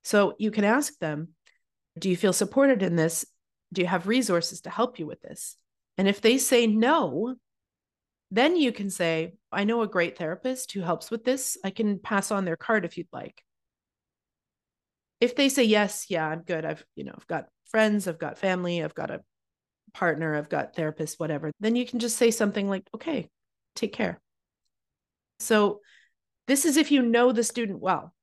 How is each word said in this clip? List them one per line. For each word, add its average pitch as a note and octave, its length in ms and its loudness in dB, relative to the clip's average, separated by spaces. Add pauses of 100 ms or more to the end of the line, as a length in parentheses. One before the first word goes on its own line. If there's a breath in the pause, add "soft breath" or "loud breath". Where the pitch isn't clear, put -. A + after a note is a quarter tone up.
So G3+ 340 2
you G#3+ 140 -2
can G3+ 140 0
ask B3+ 340 0
them, D#3 340 -6 (640 soft breath)
"Do F#3+ 120 -2
you F3 80 2
feel F#3+ 160 2
supported B3 500 4
in E3+ 140 0
this? E3 280 0 (460)
Do F3+ 100 -4
you F3 60 0
have F3+ 180 -2
resources G#3 560 0
to - 80 -14
help - 300 -4
you D3+ 80 -8
with - 140 -14
this?" - 360 -16 (400)
And G3 120 4
if G3+ 100 0
they A#3+ 180 4
say A#3+ 300 2
no, A3+ 720 0 (920)
then C#4 280 2
you B3+ 160 2
can G3+ 160 -6
say, E3 480 -2 (120)
"I G3+ 140 -2
know A3+ 180 0
a G#3+ 60 0
great F3 300 -2
therapist F#3+ 560 -6
who G3 80 -6
helps E3 280 -4
with A3+ 140 -6
this. C4 400 -2
I G3 80 -4
can G#3 280 -2
pass G3 320 -2
on G3 120 -2
their E3 140 -4
card A3 260 0
if E3+ 140 -10
you'd F3 160 -12
like." - 320 -16 (1700)
If B3 160 2
they C#4 140 4
say, C4+ 140 2
"Yes, G#3 460 2
yeah, D#3+ 180 0
I'm E3 140 -4
good. D#3+ 240 -6
I've, D3+ 180 -8 (120)
you C#3+ 80 -12
know, C3+ 120 -12
I've - 120 -20
got E3 200 -8 (180)
friends, G#3 420 2
I've E3 100 -6
got - 220 -8
family, F3+ 420 0
I've D#3 140 -6
got - 160 -6
a - 120 -10 (680)
partner, D#3 420 -2
I've D3+ 140 -6
got - 240 -4
therapists, D#3 460 -6
whatever," D#3 400 -4
then A3 160 0
you B3 100 0
can A#3 140 -6
just A#3 180 -2
say A#3+ 140 4
something G#3 360 -2
like, F#3+ 280 -6
"Okay, - 340 -6 (460)
take - 180 -4
care." - 260 -4 (1200)
So G#3 420 2 (680 soft breath)
this C#4 180 2
is C#4+ 100 4
if D4+ 140 4
you C#4 140 6
know A#3+ 280 6
the A3+ 120 0
student A3 360 -4
well. - 440 -2